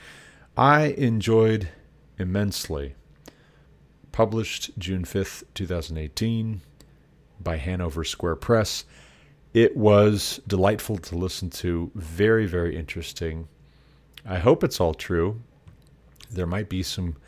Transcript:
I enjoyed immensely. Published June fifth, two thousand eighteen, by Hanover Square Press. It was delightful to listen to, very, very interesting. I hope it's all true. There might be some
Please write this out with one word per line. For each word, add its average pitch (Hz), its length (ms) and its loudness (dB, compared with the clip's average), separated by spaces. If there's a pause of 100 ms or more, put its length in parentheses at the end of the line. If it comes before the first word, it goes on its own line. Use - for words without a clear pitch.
(580)
I 147 280 6 (120)
enjoyed 110 720 4 (480)
immensely. 90 760 -4 (1160)
Published 110 680 -2
June 90 260 -4
fifth, - 380 -4 (100)
two 95 140 -6
thousand 80 320 -4
eighteen, 110 640 -4 (760)
by 82 180 -4
Hanover 82 460 -4
Square 82 340 -4
Press. - 460 0 (680)
It 113 240 6
was 104 680 6
delightful 101 500 0
to 85 180 -10
listen 87 360 -4
to, 85 420 -4
very, 101 540 2
very 85 280 -2
interesting. 80 720 -8 (760)
I 92 140 -4
hope 120 240 4
it's - 180 0
all 80 140 2
true. 98 480 -2 (880)
There 92 160 -2
might 101 220 -4
be 95 120 -2
some 87 360 -6 (100)